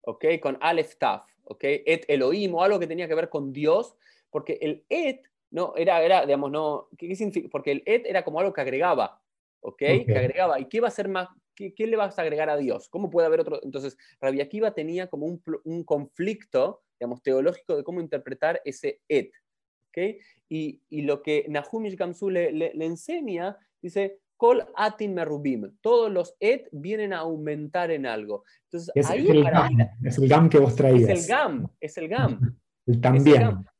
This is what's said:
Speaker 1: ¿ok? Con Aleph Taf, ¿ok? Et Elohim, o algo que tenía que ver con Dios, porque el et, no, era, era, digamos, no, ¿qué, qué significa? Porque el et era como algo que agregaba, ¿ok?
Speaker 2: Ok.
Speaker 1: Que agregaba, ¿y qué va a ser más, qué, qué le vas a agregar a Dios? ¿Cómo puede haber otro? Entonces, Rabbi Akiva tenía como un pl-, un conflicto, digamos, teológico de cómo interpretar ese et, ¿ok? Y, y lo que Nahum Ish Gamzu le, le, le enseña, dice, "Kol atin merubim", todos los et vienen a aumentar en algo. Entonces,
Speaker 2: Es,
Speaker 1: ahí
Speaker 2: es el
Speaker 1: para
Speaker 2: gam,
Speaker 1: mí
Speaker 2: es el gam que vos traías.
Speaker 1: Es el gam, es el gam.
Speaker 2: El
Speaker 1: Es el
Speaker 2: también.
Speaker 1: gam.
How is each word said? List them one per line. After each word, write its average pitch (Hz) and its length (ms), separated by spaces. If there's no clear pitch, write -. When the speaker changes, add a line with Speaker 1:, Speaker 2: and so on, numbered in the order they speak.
Speaker 1:
¿ok? - 240
Con 135 220
Aleph 160 360
Taf, 110 260
¿ok? - 180
Et 147 440
Elohim, 156 460
o 170 100
algo 196 160
que 170 80
tenía 165 200
que 156 80
ver 165 140
con 143 220
Dios, 151 440
porque 151 320
el 151 280
et, 311 340
no, 170 240
era, 170 260
era, 170 240
digamos, 139 260
no, 151 360
¿qué, 175 100
qué 185 80
significa? 190 360
Porque 143 200
el 143 140
et 233 200
era 185 180
como 156 160
algo 190 140
que 151 80
agregaba, 135 600
¿ok? - 180
Speaker 2:
Ok. 160 300
Speaker 1:
Que 113 100
agregaba, 143 420
¿y - 60
qué 220 160
va 240 60
a 214 40
ser 196 180
más, 185 200
qué, 196 200
qué 220 120
le 226 80
vas 202 220
a 185 60
agregar 156 260
a 151 80
Dios? 131 320
¿Cómo 185 200
puede 165 180
haber 160 140
otro? 156 200
Entonces, 135 360
Rabbi 135 220
Akiva 208 320
tenía 170 340
como 151 180
un 170 140
pl-, 160 260
un 165 180
conflicto, 160 1000
digamos, 120 220
teológico 147 540
de 147 80
cómo 175 180
interpretar 151 640
ese 139 420
et, 143 240
¿ok? 190 280
Y, 156 400
y 151 140
lo 143 180
que 151 280
Nahum 151 360
Ish 190 120
Gamzu 180 320
le, 180 220
le, 160 220
le 160 120
enseña, 196 680
dice, 196 420
"Kol 240 280
atin 214 380
merubim", 147 680
todos 226 300
los 175 280
et 240 320
vienen 196 420
a 175 60
aumentar 156 720
en 143 160
algo. 104 360
Entonces, 170 320
Speaker 2:
Es, 143 160
Speaker 1:
ahí 262 140
Speaker 2:
es - 40
el 151 140
Speaker 1:
para 160 180
Speaker 2:
gam, - 80
Speaker 1:
mí 123 80
Speaker 2:
es 117 140
el 135 100
gam 156 220
que 156 80
vos 127 180
traías. 127 340
Speaker 1:
Es - 0
el 175 180
gam, 254 400
es - 200
el 160 80
gam. 214 340
Speaker 2:
El 120 80
Speaker 1:
Es - 0
el 120 60
Speaker 2:
también. 135 400
Speaker 1:
gam. 101 240